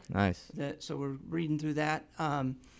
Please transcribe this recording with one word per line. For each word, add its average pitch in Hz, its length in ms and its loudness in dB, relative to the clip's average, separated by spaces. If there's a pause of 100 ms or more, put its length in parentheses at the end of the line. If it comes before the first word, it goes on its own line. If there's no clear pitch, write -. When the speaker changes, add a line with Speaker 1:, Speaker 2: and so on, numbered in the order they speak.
Speaker 1:
Nice. 95 360 2 (100)
Speaker 2:
That, - 260 -4
so 147 140 -4
we're 139 220 -2 (100)
reading 156 320 2
through 151 140 0
that. 151 320 0 (120)
Um, 139 380 2 (240)